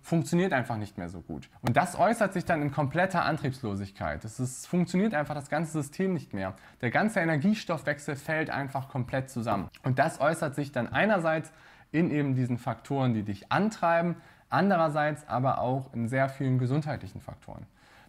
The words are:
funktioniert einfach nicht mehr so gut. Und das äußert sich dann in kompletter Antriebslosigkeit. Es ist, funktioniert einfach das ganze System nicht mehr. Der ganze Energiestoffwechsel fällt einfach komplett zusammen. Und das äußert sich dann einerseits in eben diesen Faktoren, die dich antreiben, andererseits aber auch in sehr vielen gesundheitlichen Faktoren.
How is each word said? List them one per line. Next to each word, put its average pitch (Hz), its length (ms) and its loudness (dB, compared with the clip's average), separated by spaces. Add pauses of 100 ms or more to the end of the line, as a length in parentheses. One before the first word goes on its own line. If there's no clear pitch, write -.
funktioniert 170 500 2
einfach 120 240 0
nicht 104 220 -8
mehr 90 100 -6
so 90 120 -10
gut. 73 280 -10 (140)
Und 123 140 2
das 180 220 0
äußert 214 340 4
sich 175 120 -2
dann 160 180 0
in 143 80 0
kompletter 160 540 2
Antriebslosigkeit. 101 1000 -4
Es 107 140 -12
ist, 127 300 -6
funktioniert 180 460 2
einfach 147 200 -2
das 143 160 -8
ganze 156 220 -2
System 160 400 0
nicht 143 200 -4
mehr. 95 220 -4 (260)
Der 117 120 0
ganze 202 260 2
Energiestoffwechsel 160 960 0
fällt 156 360 -2
einfach 135 380 -4
komplett 131 420 -4
zusammen. 110 380 -2 (140)
Und 127 160 2
das 156 220 2
äußert 156 340 2
sich 143 160 -4
dann 117 160 -2
einerseits 165 640 2 (400)
in 160 220 4
eben 143 240 2
diesen 123 200 0
Faktoren, 127 580 0
die 107 100 0
dich 101 260 -6
antreiben, 170 640 2 (340)
andererseits 151 800 2
aber 127 320 2
auch 131 320 -2
in 117 140 -2
sehr 131 220 2
vielen 131 320 0
gesundheitlichen 127 600 -2
Faktoren. - 460 -16 (420)